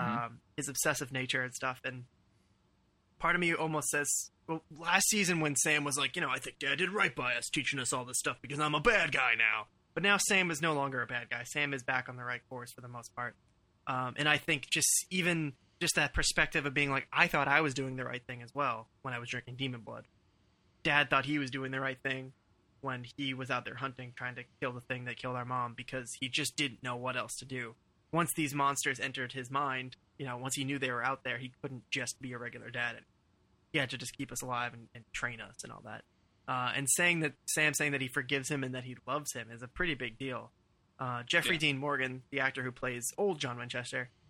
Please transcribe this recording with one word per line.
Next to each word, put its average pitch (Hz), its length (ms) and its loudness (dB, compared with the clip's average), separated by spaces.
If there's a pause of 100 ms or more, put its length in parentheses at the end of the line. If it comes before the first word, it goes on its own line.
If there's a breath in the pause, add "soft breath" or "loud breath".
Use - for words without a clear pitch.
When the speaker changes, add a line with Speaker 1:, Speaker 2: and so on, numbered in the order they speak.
(240)
Speaker 1:
um, 117 160 -12 (160)
his 143 120 -4
obsessive 139 440 0
nature 131 320 0
and 127 100 -8
stuff. 131 300 -4
And 127 220 -8 (1120)
part 170 160 4
of 175 60 4
me 170 140 4
almost 156 340 0
says, 147 200 0 (400)
well, 160 140 -4 (140)
last 170 320 4
season 180 320 4
when 147 160 2
Sam 151 280 4
was 139 140 0
like, 135 180 0
"You 175 60 0
know, 143 80 0
I 131 80 0
think - 200 -10
Dad 139 200 0
did 180 120 2
right 190 240 2
by 123 200 0
us 120 180 -4
teaching 139 280 0
us 123 120 -2
all 127 120 -2
this 123 140 -6
stuff 139 220 -2
because 139 200 -6
I'm 151 140 2
a 151 60 4
bad 175 320 6
guy 127 240 4
now." 110 300 4 (280)
But 165 80 -2
now 202 160 6
Sam 185 320 4
is 151 100 -2
no 165 140 4
longer 139 280 0
a - 40 -4
bad 120 240 -6
guy. 120 140 -4
Sam 147 280 0
is 131 100 -4
back 127 260 0
on 123 80 -10
the 123 80 -10
right 120 240 -6
course 120 240 -10
for - 80 -16
the 123 80 -14
most 120 260 -12
part. 120 200 -4 (520)
Um, 127 320 -2
and 147 100 2
I 151 100 6
think 147 320 0
just - 180 4 (220)
even 170 440 2 (260)
just 170 160 2
that 151 180 2
perspective 151 520 2
of 139 80 -2
being 143 160 4
like, 135 220 0
"I 160 160 6
thought 143 200 4
I 143 120 8
was 147 140 2
doing 131 220 -2
the 127 80 -4
right 123 220 -6
thing 120 160 -10
as 117 120 -18
well 120 340 -2 (140)
when 127 120 -6
I 120 40 -4
was 120 120 -8
drinking 123 260 -6
demon 127 240 -4
blood." 113 260 -14 (800)
Dad 147 260 4
thought 135 160 6
he 147 120 0
was 135 120 -2
doing 135 220 -4
the 135 80 -2
right 131 220 -2
thing 131 300 -4 (480)
when 127 240 -4 (120)
he 135 180 -2
was 127 160 -6
out 123 140 0
there 113 100 -8
hunting, 127 400 -8
trying 123 220 -6
to 123 80 -10 (160)
kill 127 120 -2
the 123 80 -8
thing 123 260 -6
that 120 100 -4
killed 127 180 -4
our 123 100 -2
mom 123 320 -2
because 127 440 -8
he 131 80 -2
just 139 280 -2
didn't 131 260 -2
know 123 140 -2
what 127 200 -2
else 110 200 -4
to - 80 -12
do. 127 300 -6 (380)
Once 165 220 4
these 143 200 2
monsters 139 460 2
entered 131 320 -4
his 131 180 -8
mind, 131 460 -2 (200)
you 143 80 -6
know, 123 120 -4
once 131 180 -2
he 143 80 0
knew 135 160 0
they 127 140 0
were 120 120 0
out 131 200 0
there, 123 140 -2
he 127 220 -8
couldn't 131 300 -8
just 131 320 -4
be 127 100 -8
a 120 60 -8
regular 117 320 -10
dad. 120 260 -2 (760)
He 156 80 2
had 127 100 0
to 131 80 -6
just - 180 -8
keep 135 140 -6
us 123 120 -6
alive 120 320 -2
and, 117 200 -16
and 117 180 -16
train 120 280 -4
us 101 240 -14
and 120 80 -10
all 98 120 -14
that. 110 200 -12 (420)
Uh, 127 300 0
and 139 120 2
saying 175 320 6
that, 151 120 2 (140)
Sam 151 280 4
saying 147 180 2
that 135 80 0
he 131 80 -2
forgives 135 400 -2
him 143 140 0
and 127 140 -2
that 127 80 -8
he 127 120 -10 (120)
loves 143 240 -2
him 113 200 -8
is 117 100 -14
a 127 60 -14
pretty 175 260 0
big 123 240 -6
deal. 123 340 -6 (480)
Uh, 123 240 -4
Jeffrey 170 320 4
Speaker 2:
Yeah. 147 40 -2
Speaker 1:
Dean 143 180 2
Morgan, 131 520 -2
the 139 100 -4
actor 131 220 0
who 127 80 -2
plays 123 480 -4
old 185 220 2
John 123 180 -4
Winchester, 123 500 -4 (220)